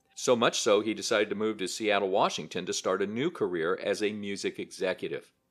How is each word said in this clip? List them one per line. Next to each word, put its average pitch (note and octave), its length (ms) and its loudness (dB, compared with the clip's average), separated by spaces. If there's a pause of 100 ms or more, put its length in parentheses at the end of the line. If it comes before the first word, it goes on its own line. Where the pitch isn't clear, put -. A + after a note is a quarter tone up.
(140)
So B2+ 220 4
much A#2+ 240 2
so, G#2+ 220 6
he A2 100 -2
decided G#2 380 2
to G2+ 60 -4
move G#2+ 220 0
to F#2 100 -2
Seattle, G2+ 420 0
Washington F#2 560 0
to G#2 80 -2
start F#2+ 260 0
a G2 60 0
new B2 240 -2
career F2+ 520 -2
as G2 200 -2
a G#2 100 0
music G2+ 460 -6
executive. F2+ 720 -6 (200)